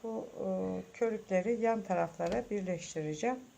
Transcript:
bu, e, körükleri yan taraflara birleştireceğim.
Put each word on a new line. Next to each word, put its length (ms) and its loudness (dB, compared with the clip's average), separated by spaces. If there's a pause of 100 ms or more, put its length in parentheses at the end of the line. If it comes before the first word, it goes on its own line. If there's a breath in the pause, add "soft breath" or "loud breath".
bu, 260 -4 (100)
e, 60 -2 (480)
körükleri 680 2
yan 220 2
taraflara 680 0
birleştireceğim. 880 -2 (180)